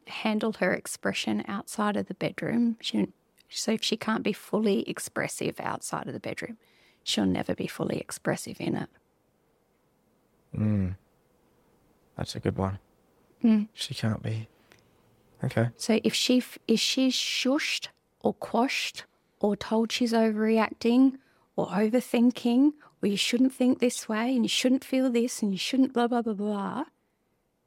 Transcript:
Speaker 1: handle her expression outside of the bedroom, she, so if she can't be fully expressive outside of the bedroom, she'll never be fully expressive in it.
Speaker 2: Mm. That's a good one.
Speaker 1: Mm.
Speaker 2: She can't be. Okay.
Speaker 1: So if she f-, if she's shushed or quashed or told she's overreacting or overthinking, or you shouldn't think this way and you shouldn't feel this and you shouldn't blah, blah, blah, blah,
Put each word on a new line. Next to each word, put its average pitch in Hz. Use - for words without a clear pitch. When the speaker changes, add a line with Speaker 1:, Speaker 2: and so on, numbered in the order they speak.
Speaker 1:
handle 220
her 185
expression -
outside 208
of 196
the -
bedroom, 226
she, 208
so -
if 220
she 220
can't -
be 214
fully 214
expressive -
outside -
of 135
the -
bedroom, -
she'll -
never -
be -
fully -
expressive -
in -
it. -
Speaker 2:
Mm. 101
That's -
a -
good 101
one. 95
Speaker 1:
Mm. 220
Speaker 2:
She -
can't 110
be. 110
Okay. 120
Speaker 1:
So 220
if 220
she -
f-, -
if 226
she's 262
shushed -
or 214
quashed -
or 202
told 220
she's 226
overreacting 226
or 196
overthinking, 240
or -
you 202
shouldn't 254
think 254
this -
way 233
and 226
you 208
shouldn't 254
feel 262
this 233
and 202
you 190
shouldn't 262
blah, 240
blah, 240
blah, 226
blah, 202